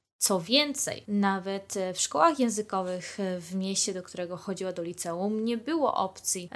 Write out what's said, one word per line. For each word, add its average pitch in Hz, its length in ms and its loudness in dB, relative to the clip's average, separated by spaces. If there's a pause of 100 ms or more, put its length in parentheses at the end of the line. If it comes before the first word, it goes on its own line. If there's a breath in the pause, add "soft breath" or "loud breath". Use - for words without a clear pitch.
(220)
Co 190 180 4
więcej, 277 680 2
nawet, 196 680 0
e, 185 180 -2
w - 60 -4
szkołach 302 380 4
językowych, 196 840 -2
e, 185 200 -2
w 170 140 -10
mieście, 190 400 0
do 180 80 -6
którego 180 340 -8
chodziła 185 360 -6
do 180 100 -6
liceum, 180 640 -2
nie 233 120 0
było 277 380 2
opcji, 190 600 -2